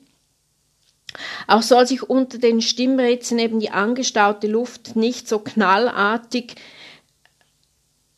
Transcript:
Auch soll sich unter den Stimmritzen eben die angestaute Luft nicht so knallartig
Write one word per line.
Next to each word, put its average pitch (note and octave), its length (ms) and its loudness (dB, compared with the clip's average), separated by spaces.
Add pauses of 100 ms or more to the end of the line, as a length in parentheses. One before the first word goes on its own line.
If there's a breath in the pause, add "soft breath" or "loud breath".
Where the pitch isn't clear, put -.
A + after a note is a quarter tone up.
(1500 loud breath)
Auch G#3+ 160 4
soll B3 240 4
sich B3+ 240 -4
unter B3+ 300 0
den A#3 220 2
Stimmritzen B3 760 0
eben A3+ 220 0
die G#3 100 -2
angestaute G#3+ 800 0
Luft A3+ 480 -6
nicht A#3 320 -2
so G#3+ 120 -2
knallartig A3 1160 0 (1600 loud breath)